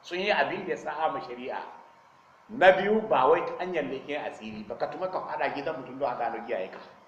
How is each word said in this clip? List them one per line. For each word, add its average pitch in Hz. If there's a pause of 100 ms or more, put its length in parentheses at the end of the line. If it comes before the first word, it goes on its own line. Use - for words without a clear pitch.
Sun 180
yi 202
abin 165
da 165
ya 143
sa'a 151
ma -
shari'a. 123 (880)
Na 156
biyu, 202
ba 135
wai 165
ta -
hanyar 175
leƙen 135
asiri 107
ba, 120
ka 147
tuma 170
ka 147
faɗa 135
gidan 143
mutum 127
don 135
a 123
gano 117
giya 110
ya 95
ka. - (280)